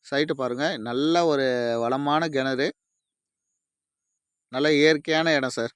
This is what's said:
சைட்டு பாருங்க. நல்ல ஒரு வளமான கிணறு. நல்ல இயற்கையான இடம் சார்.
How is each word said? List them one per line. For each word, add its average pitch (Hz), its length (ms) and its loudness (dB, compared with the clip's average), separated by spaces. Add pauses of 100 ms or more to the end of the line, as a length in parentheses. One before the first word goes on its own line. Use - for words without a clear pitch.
சைட்டு 147 300 -2
பாருங்க. 127 300 -4 (160)
நல்ல 151 440 0
ஒரு 139 220 2 (320)
வளமான 143 500 -2
கிணறு. 135 400 -2 (1800)
நல்ல 135 220 0
இயற்கையான 156 640 4
இடம் 131 220 -2
சார். 117 180 -4